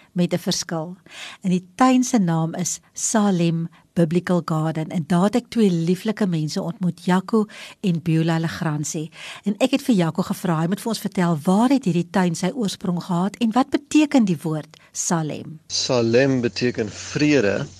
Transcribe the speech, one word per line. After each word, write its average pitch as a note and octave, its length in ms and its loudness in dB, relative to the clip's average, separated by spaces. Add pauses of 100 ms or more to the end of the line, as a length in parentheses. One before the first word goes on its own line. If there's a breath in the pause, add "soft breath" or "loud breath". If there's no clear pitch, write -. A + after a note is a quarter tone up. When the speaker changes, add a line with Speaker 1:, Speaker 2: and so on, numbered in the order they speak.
(140 soft breath)
Speaker 1:
met F3 200 0
'n E3 40 2
verskil. F3 580 -6 (460 loud breath)
En F#3+ 80 -4
die F3+ 160 0 (100)
tuin B3+ 280 4
se B3 140 0
naam E3 380 0
is - 240 -6 (140)
Salem E3+ 720 0 (260 soft breath)
Biblical F3 520 0
Garden. D#3+ 440 -2
En F3 180 -4
daar F3 160 2
het G#3 120 2
ek B3 140 -4
twee G#3+ 220 2
lieflike F3+ 560 0
mense D#3+ 340 -2
ontmoet, E3+ 440 -4
Jaco F#3+ 400 2 (360 loud breath)
en E3+ 220 0
Beulah D#3+ 360 2
Legrandsie. D#3 720 -6 (320 loud breath)
En G3+ 140 -2
ek B3+ 140 2
het - 100 0
vir A#3+ 140 2
Jaco E3+ 280 2
gevra, E3+ 380 -2
hy E3+ 60 0
moet G3 140 -2
vir A#3 80 -6
ons G#3+ 100 -4
vertel, F3 440 0
waar G#3 260 4
het C4 160 2
hierdie E3+ 260 0
tuin F3+ 240 0
sy F3+ 200 -2
oorsprong F#3 480 -4
gehad F#3 340 -2
en A3+ 140 0
wat B3+ 180 2
beteken D4 560 2
die F3 160 0
woord D#3 360 -6 (140 soft breath)
Salem? D#3 760 -4
Speaker 2:
Salem B2+ 720 2
beteken A#2+ 480 -2
vrede. C3+ 760 2 (140)